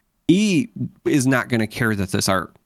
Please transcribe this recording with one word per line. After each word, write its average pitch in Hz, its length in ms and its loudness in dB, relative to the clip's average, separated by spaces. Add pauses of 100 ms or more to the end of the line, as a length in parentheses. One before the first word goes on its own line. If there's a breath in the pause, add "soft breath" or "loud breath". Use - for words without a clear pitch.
(280 soft breath)
he 185 420 2 (360)
is 131 220 2
not 127 220 0
gonna 113 180 0
care 113 280 -2
that 98 160 -4
this 101 160 -2
art 92 280 -2 (100)